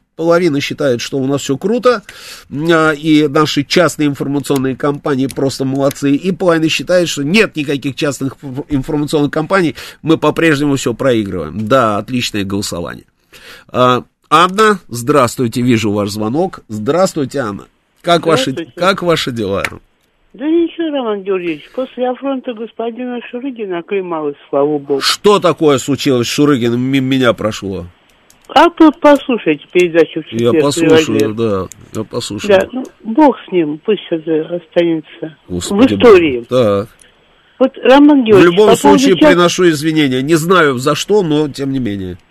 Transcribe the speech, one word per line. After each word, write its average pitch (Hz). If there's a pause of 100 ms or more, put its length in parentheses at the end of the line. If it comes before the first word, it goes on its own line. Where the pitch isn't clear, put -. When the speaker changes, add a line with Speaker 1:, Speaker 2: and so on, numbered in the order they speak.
(160)
Speaker 1:
половина 165
считает, 127
что -
у 131
нас 139
все 135
круто, 226 (480)
а, 156
и 151
наши 147
частные 151
информационные 135
компании 143
просто 135
молодцы, 139
и 185
половина 165
считает, 175
что 143
нет 185
никаких 143
частных 139
инф-, 139
информационных 147
компаний, 160 (260)
мы 151
по-прежнему 147
все 123
проигрываем. 104
Да, 110
отличное 110
голосование. 87 (600)
А, 123 (240)
Анна, 185
здравствуйте, 123
вижу 113
ваш 104
звонок. 120
Здравствуйте, 139
Анна. 104 (360)
Как 170
ваши, 165
Speaker 2:
Здравствуйте. 165
Speaker 1:
как 185
ваши 160
дела? 98 (680)
Speaker 2:
Да 214
ничего, 330
Роман 214
Георгиевич, 175
после 254
афронта 254
господина 233 (120)
Шурыгина 233
оклемалось, 165 (120)
слава 147
богу. 139
Speaker 1:
Что -
такое 156
случилось 127
с -
Шурыгиным, 120
мимо 131
меня 131
прошло? 95 (600)
Speaker 2:
А 320
тут 320
послушайте 254
передачу 165
в -
Speaker 1:
Я 113 (140)
Speaker 2:
четверг, 156
Speaker 1:
послушаю, 160
Speaker 2:
«Привет». -
Speaker 1:
да, 104 (280)
я 110
послушаю. 123
Speaker 2:
Да, 190
ну, 254 (200)
бог 240 (100)
с -
ним, 156
пусть 208
это 160
останется 165 (120)
Speaker 1:
Господи 202
Speaker 2:
в -
истории. 180
Speaker 1:
боже. 117
Так. 107 (680)
Speaker 2:
Вот, 262 (120)
Роман 277
Георгиевич, 220
Speaker 1:
В 175
любом 208
Speaker 2:
по 226
поводу 277
Speaker 1:
случае, 220
Speaker 2:
чат- 302
Speaker 1:
приношу 175
извинения. 151
Не 151
знаю, 156
за 147
что, 202
но 151
тем 135
не 135
менее. 98 (120)